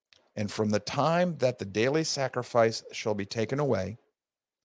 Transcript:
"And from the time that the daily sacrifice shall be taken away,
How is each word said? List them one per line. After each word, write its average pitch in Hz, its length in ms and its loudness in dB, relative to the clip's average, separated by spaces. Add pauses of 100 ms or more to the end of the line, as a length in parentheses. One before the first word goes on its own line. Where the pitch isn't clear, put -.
(360)
"And 104 140 -2
from 107 200 0
the 104 100 2
time 165 580 0
that 127 200 2
the 110 60 -6
daily 120 400 0
sacrifice 123 800 2 (100)
shall 107 220 -2
be 101 120 -4
taken 120 340 -2
away, 107 380 -2 (680)